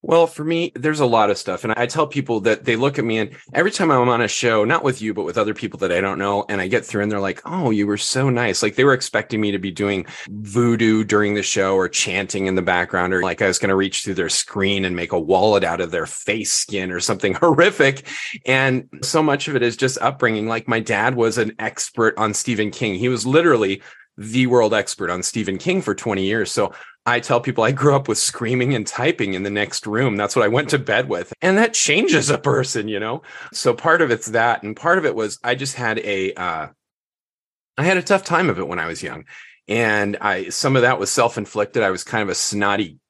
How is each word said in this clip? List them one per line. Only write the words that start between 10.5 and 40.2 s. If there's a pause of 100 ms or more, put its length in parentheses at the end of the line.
during
the
show
or
chanting
in
the
background,
or
like
I
was
gonna
reach
through
their
screen
and
make
a
wallet
out
of
their
face
skin
or
something
<laughs>
horrific. (380)
And (140)
so
much
of
it
is
just
upbringing.
Like,
my
dad
was
an
expert
on
Stephen
King.
He
was
literally (340)
the
world
expert
on
Stephen
King
for
twenty
years.
So (360)
I
tell
people
I
grew
up
with
screaming
and
typing
in
the
next
room.
That's
what
I
went
to
bed
with.
And
that
changes
a
person,
you
know? (300)
So
part
of
it's
that.
And
part
of
it
was
I
just
had
a,
uh, (1120)
I
had
a
tough
time
of
it
when
I
was
young. (440)
And